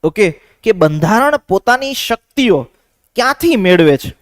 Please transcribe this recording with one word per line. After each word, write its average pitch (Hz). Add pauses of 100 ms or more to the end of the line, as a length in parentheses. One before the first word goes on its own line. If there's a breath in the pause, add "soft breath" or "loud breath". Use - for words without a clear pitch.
ઓકે, 160 (220 soft breath)
કે 220
બંધારણ 180
પોતાની 254
શક્તિઓ 226 (460)
ક્યાંથી 277
મેળવે 175
છે? -